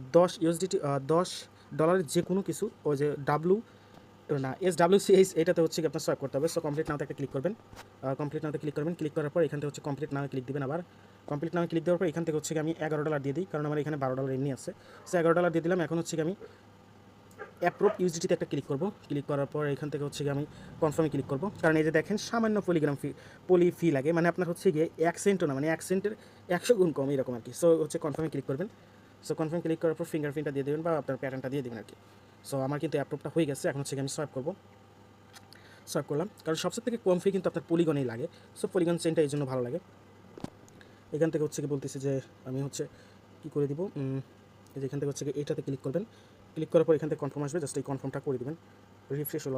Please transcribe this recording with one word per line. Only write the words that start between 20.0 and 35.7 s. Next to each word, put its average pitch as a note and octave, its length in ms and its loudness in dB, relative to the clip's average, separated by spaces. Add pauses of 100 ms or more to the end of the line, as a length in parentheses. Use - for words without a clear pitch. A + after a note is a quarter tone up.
হচ্ছে - 180 -6
কি C#3+ 120 0
আমি D3 80 -2 (380)
কনফার্মে D#3 320 2
ক্লিক C3+ 180 -2
করবো, C#3 140 -2 (160)
কারণ D#3+ 180 4
এই D#3 60 2
যে D#3+ 120 2
দেখেন F#3+ 180 0 (120)
সামান্য A3+ 280 2 (100)
Polygram D3+ 360 2
ফি, C#3+ 60 -4 (400)
পলি F3+ 200 8 (100)
ফি E3+ 180 2
লাগে, C3+ 200 2
মানে E3 160 6
আপনার F3+ 200 -2
হচ্ছে - 220 -4
গিয়ে D#3 120 4 (220)
এক E3+ 160 0
সেন্টও F#3+ 240 4
না, C#3 100 0
মানে D3 160 0
এক - 140 -2
সেন্টের G3 240 0 (440)
একশো A#3 220 6
গুণ F3+ 200 6
কম C3+ 160 0
এরকম B2+ 240 0
আর A2 80 -10
কি। B2 140 -12
So F3 60 4 (160)
হচ্ছে D3+ 220 -4
কনফার্মে D#3 280 -2
ক্লিক C#3 180 -4
করবেন। D#3+ 180 -4 (580)
So D#3 140 -2
কনফার্ম D#3+ 240 -2
ক্লিক D#3+ 180 0
করার D#3+ 160 2
পর E3+ 140 -4
ফিঙ্গারপ্রিন্টটা D3 420 -2
দিয়ে C#3 120 -2
দেবেন D3+ 200 0
বা E3+ 40 2 (120)
আপনার C3 200 -4
প্যাটার্নটা C3 320 -4
দিয়ে C#3 120 -2
দেবেন A#2 180 -8
আর - 60 -20
কি। - 60 -20 (540)
So C#3 60 -2 (100)
আমার D3 160 -2
কিন্তু D#3 180 0
অ্যাপ্রুভটা C#3 340 -6
হয়ে C3+ 160 4
গেছে। C3+ 200 -4
এখন C#3 120 -2
হচ্ছে C3+ 140 -8
কি C#3 80 -2
আমি C3+ 120 -4
সোয়াইপ D3 200 -4
করবো, C3+ 140 -4 (1400)